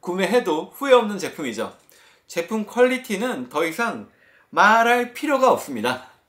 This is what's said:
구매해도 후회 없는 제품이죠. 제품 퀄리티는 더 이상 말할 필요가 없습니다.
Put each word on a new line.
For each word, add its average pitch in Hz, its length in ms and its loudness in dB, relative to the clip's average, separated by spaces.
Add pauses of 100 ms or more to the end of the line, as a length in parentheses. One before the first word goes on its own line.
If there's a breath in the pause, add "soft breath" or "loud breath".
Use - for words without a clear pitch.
구매해도 180 720 -2
후회 277 180 2
없는 214 260 4
제품이죠. 120 580 -8 (500 soft breath)
제품 208 400 -6
퀄리티는 240 800 -2
더 156 160 -2
이상 165 460 -6 (400 soft breath)
말할 233 640 4
필요가 262 380 2
없습니다. 117 560 -4 (200)